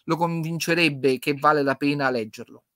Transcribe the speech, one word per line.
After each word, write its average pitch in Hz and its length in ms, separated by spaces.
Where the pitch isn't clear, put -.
lo 160 120
convincerebbe 165 1000
che 147 160
vale 147 280
la 139 120
pena 143 360
leggerlo? 113 540